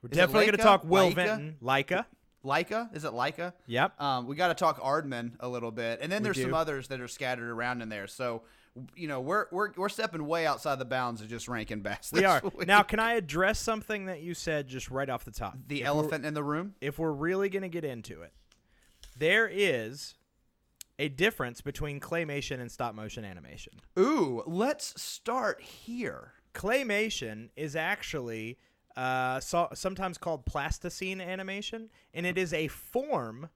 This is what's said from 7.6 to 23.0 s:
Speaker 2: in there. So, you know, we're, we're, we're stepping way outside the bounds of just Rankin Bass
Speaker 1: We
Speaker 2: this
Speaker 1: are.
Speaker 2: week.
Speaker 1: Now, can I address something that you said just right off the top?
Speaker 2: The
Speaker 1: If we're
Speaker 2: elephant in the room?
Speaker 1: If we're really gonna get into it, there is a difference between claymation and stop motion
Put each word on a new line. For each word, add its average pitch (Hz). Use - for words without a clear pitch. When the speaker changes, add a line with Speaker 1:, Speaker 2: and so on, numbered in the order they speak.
Speaker 2:
in 110
there. 104
So, 117
you 170
know, 135
we're, 185
we're, 196
we're 190
stepping 180
way 165
outside 139
the 131
bounds 123
of 110
just 113
Rankin 110
Bass 101
Speaker 1:
We 165
Speaker 2:
this 196
Speaker 1:
are. 160
Speaker 2:
week. 185
Speaker 1:
Now, 202
can 214
I 233
address 190
something 214
that 180
you 170
said 147
just 127
right 135
off 120
the 120
top? 104
Speaker 2:
The 143
Speaker 1:
If 139
we're -
Speaker 2:
elephant 151
in 151
the 151
room? 160
Speaker 1:
If 139
we're 160
really 180
gonna 190
get 165
into 110
it, 82
there 196
is 143
a 147
difference 139
between 143
claymation 143
and 120
stop 120
motion 107